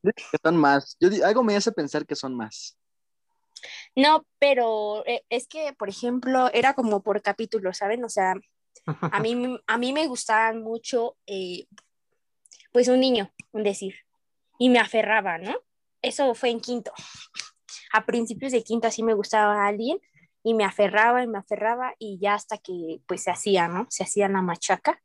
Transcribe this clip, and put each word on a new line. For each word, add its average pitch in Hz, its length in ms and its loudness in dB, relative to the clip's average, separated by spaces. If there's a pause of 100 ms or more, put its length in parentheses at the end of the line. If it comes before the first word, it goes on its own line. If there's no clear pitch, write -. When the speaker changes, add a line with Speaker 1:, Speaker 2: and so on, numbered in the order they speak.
Speaker 1:
Que - 400 -2
son 165 140 2
más. 143 420 2
Yo 175 100 6
di-, 208 120 2
algo 220 220 4
me 208 120 2
hace 202 160 0
pensar 151 340 -4
que 147 100 -8
son 131 200 -8
más. - 420 -12 (1160)
Speaker 2:
No, 302 300 4 (140)
pero, 220 680 2
eh, - 240 -4
es 247 180 -4
que, 302 260 -8
por 202 160 -8
ejemplo, 254 640 0
era 254 200 4
como 220 300 0
por 202 180 -2
capítulo, 202 520 -4
¿saben? 220 300 -4
O 226 60 -8
sea, 185 240 0 (520)
a 165 340 -4
mí, 226 140 -2 (260)
Speaker 3:
<laughs> - 80 -14
Speaker 2:
a 220 100 0
mí 247 160 -2
me 311 140 0
gustaban 226 560 0
mucho, 226 540 -4 (100)
eh, 185 400 -10 (1040)
pues, 247 140 6
un 254 120 6
niño, 247 320 2 (200)
un 214 120 -6
decir, 196 320 -4 (640)
y 247 120 6
me 247 100 8
aferraba, 208 580 0
¿no? 190 180 -8 (460)
Eso 247 320 0
fue 247 160 -2
en 233 100 -4
quinto. 240 320 -6 (1000)
A 220 120 2
principios 233 460 -2
de 233 120 2
quinto 226 240 -2
así 220 160 -2
me 226 100 2
gustaba 208 500 2
a 202 40 2
alguien 226 320 -2 (440)
y 226 120 2
me 214 80 2
aferraba 208 600 4
y 240 40 -4
me 220 100 -6
aferraba 220 600 -4
y 208 200 -12
ya 202 140 0
hasta 208 240 -6
que, 170 500 -10
pues, 180 160 -6
se 185 80 -2
hacía, 180 360 2
¿no? 180 220 -4
Se - 140 -6
hacía 196 240 0
la 196 140 2
machaca. 185 640 0